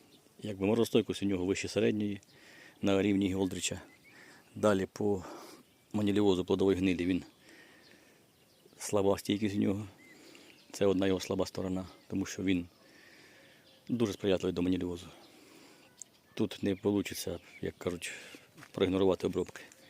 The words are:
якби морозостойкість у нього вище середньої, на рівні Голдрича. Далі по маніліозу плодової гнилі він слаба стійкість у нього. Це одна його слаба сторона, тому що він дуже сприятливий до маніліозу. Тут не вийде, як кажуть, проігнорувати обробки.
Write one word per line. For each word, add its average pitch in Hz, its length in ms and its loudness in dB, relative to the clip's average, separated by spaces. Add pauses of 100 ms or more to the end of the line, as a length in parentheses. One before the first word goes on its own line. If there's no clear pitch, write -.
(400)
якби 98 260 -4
морозостойкість 107 580 2
у - 20 0
нього 92 200 0
вище 95 220 -2
середньої, 107 540 0 (600)
на 98 200 4
рівні 98 320 2
Голдрича. 95 480 -2 (720)
Далі 101 380 2
по 101 320 -2 (680)
маніліозу 101 520 2
плодової 95 320 2
гнилі 90 280 2
він 90 180 0 (1600)
слаба 98 380 2
стійкість 101 380 -2
у 104 40 0
нього. 104 280 0 (840)
Це - 140 0
одна 98 220 4
його 92 120 2
слаба 95 260 -2
сторона, 92 420 -6 (200)
тому 98 180 -4
що - 180 -8
він 90 240 0 (1200)
дуже 113 240 0
сприятливий 92 400 0
до 87 80 -2
маніліозу. 87 460 -2 (1300)
Тут - 300 -4
не 101 100 0
вийде, 95 680 -2 (220)
як 87 160 -6
кажуть, 87 340 -6 (600)
проігнорувати 95 560 2
обробки. - 340 -4 (280)